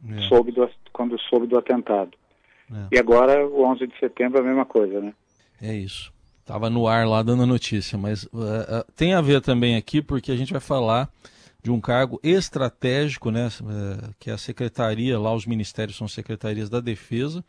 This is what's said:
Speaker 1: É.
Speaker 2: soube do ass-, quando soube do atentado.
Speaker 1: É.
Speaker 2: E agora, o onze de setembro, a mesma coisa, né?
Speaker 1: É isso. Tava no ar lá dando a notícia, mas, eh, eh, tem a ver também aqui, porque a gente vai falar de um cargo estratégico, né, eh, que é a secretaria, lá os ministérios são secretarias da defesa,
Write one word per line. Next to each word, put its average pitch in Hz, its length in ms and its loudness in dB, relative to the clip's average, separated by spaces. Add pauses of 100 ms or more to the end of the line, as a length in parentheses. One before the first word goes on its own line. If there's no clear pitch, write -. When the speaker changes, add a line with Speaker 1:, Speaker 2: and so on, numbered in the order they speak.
Speaker 1:
É. 107 200 -6
Speaker 2:
soube 120 240 6
do 123 100 2
ass-, - 160 -4 (140)
quando 120 260 -2
soube 120 280 0
do 120 100 4
atentado. 110 540 0 (600)
Speaker 1:
É. 104 240 -2
Speaker 2:
E - 20 6
agora, 127 480 6
o 143 160 2
onze 127 260 2
de - 120 -14
setembro, 127 400 0
a 127 40 4
mesma 131 200 2
coisa, 101 380 0
né? 104 120 -8 (480)
Speaker 1:
É 110 120 -6
isso. - 420 -10 (300)
Tava 107 240 -4
no 117 180 2
ar 113 180 4
lá 110 160 2
dando 123 220 2
a - 20 4
notícia, 113 520 0
mas, 101 260 -4
eh, 110 40 -18 (420)
eh, 117 160 -4 (100)
tem 175 180 2
a 185 60 4
ver 139 220 4
também 120 340 2
aqui, 151 260 -2
porque 139 300 -4
a 127 60 -2
gente 131 160 -4
vai 135 80 -4
falar 123 480 0 (520)
de 113 80 -6
um 120 120 0
cargo 123 420 0
estratégico, 139 1080 -2
né, 120 160 -2
eh, 104 720 -8
que - 120 -14
é 113 40 -6
a 107 40 -8
secretaria, 117 840 -2
lá 110 140 0
os 107 120 -4
ministérios 110 520 -6
são 110 100 -8
secretarias 107 600 -8
da 120 100 -4
defesa, 120 680 -6